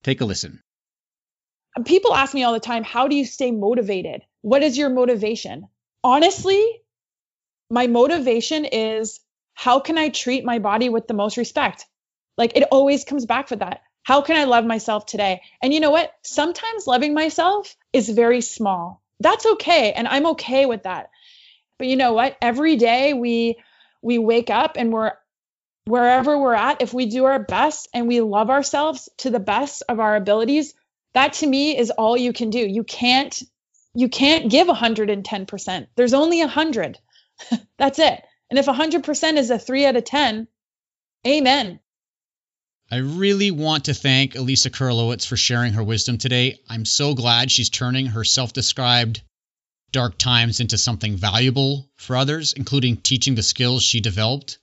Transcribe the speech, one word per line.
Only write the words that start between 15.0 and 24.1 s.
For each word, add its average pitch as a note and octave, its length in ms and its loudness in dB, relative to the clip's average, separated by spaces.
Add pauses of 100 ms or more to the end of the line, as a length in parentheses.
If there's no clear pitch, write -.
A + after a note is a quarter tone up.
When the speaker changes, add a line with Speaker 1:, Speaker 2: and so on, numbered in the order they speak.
Speaker 2:
today? G3 340 -2 (180)
And C4+ 140 0
you D#4 60 2
know D#4 100 2
what? D#4+ 240 2 (100)
Sometimes G4 640 -4
loving C#4 300 0
myself F4 600 -2 (160)
is A3 160 2
very A#3 340 2
small. F#3+ 600 -6 (180)
That's G#4 280 2
okay. E4 460 2
And A#3 140 -4
I'm C#4+ 200 0
okay C#4 400 0
with A3+ 160 -4
that. F3+ 260 -10 (720)
But C4 80 -6
you C4 80 0
know B3+ 180 2
what? B3+ 260 0
Every C#4 360 2
day B3 380 4
we, A#3 440 0 (460)
we A#3+ 160 0